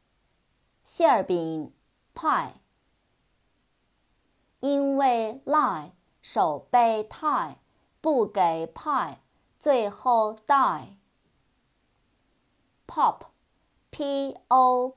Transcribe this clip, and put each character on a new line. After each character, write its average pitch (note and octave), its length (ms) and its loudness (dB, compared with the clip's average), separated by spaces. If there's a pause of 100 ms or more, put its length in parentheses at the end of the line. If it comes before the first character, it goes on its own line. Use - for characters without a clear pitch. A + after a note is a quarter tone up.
(840)
馅 - 260 0
儿 A3 140 2
饼， E3 500 -4 (400)
pie。 G#3 420 -4 (2000)
因 C#4 380 0
为 B3 500 0
lie， G#3+ 460 -2 (300)
手 D#3+ 360 -2 (140)
被 A3+ 360 2
tie， G#3 500 -4 (420)
不 B3+ 260 2
给 E3 400 0
pie， F#3 520 -6 (420)
最 B3 280 0
后 A3 460 0
die。 G3 640 -2 (1900)
Pop，P - 1500 -6 (120)
O B3+ 480 2